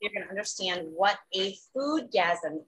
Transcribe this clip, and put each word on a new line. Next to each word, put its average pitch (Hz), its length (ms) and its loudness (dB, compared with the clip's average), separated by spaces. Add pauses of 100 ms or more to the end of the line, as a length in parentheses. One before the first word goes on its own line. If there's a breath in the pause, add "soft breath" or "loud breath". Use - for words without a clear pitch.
you're 202 120 -4
gonna 190 160 -6
understand 180 640 -4
what 196 220 4 (180)
a 196 220 0 (180)
foodgasm 180 920 0